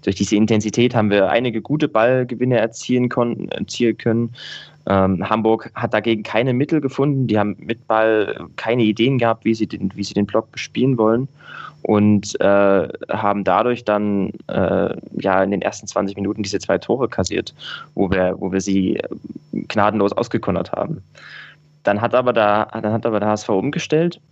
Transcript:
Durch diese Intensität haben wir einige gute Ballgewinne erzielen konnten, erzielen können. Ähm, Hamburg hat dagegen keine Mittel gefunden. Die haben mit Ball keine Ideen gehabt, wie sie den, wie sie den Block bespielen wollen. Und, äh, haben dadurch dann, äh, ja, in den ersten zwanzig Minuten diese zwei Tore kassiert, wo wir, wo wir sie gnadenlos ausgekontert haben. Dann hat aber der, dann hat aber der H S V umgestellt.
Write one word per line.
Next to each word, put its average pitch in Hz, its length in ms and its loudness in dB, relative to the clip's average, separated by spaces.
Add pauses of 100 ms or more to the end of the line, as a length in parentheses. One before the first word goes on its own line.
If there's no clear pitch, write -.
Durch - 140 -2
diese 104 200 0
Intensität 110 580 2
haben 107 140 2
wir 98 220 4
einige 117 320 0
gute 147 260 -2
Ballgewinne 123 680 2
erzielen 123 500 0
konnten, 120 400 -2
erzielen - 480 -2
können. 117 380 0 (520)
Ähm, 95 440 2
Hamburg 110 460 2
hat 117 180 -4
dagegen 107 300 0
keine 123 280 0
Mittel 147 280 0
gefunden. 139 480 0
Die 104 100 2
haben 104 220 0
mit - 260 -8
Ball 110 720 0
keine 120 260 0
Ideen 113 360 2
gehabt, 113 260 0
wie 113 100 2
sie 107 140 -4
den, 95 260 -6
wie 101 80 -8
sie - 120 -10
den 101 120 2
Block - 240 -2
bespielen 127 480 -2
wollen. 113 300 2 (540)
Und, 104 580 2
äh, 98 480 4 (200)
haben 101 360 -2
dadurch 117 400 0
dann, 104 480 0 (160)
äh, 90 480 0 (240)
ja, 95 240 2
in 98 80 0
den 98 100 -2
ersten 98 240 -6
zwanzig 98 300 -4
Minuten 104 260 -4
diese 98 160 -4
zwei 92 200 0
Tore 120 300 -2
kassiert, - 460 -4 (400)
wo 95 160 0
wir, 92 300 2
wo 92 100 -4
wir 95 100 0
sie 95 400 0 (520)
gnadenlos 104 600 0
ausgekontert 90 580 -2
haben. - 280 -4 (840)
Dann 101 160 2
hat 117 140 -2
aber 123 180 2
der, 107 400 2
dann 107 200 -2
hat 113 140 -2
aber 110 120 0
der 104 100 0
H 107 60 2
S 104 100 -6
V 104 140 0
umgestellt. 156 640 -2 (120)